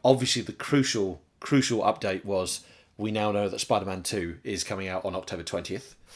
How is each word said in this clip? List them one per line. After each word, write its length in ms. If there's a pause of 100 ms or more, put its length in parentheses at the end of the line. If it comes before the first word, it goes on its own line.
Obviously, 380
the 100
crucial, 680 (200)
crucial 420
update 420
was 400 (320)
we 140
now 220
know 160
that 120
Spider-Man 420
Two 420
is 200
coming 240
out 160
on 100
October 280
twentieth, 520 (200)